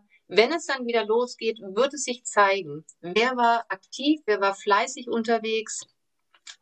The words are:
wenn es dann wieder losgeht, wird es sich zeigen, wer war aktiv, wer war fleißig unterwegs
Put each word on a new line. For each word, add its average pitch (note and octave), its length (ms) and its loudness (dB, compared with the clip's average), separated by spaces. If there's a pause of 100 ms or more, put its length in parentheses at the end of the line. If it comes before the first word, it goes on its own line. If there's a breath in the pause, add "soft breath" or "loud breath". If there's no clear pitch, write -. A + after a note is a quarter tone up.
(260 soft breath)
wenn A3 260 4
es E4 140 -4
dann B3+ 220 -4
wieder A3+ 180 0
losgeht, A3+ 540 -2
wird G#3+ 340 -2
es C4+ 80 -8
sich B3 220 -8
zeigen, G3 600 0 (160)
wer A3 360 0
war A#3 320 2
aktiv, C#4+ 580 -2
wer G#3 140 2
war G3 160 2
fleißig A#3+ 500 0
unterwegs A3 760 -2 (800)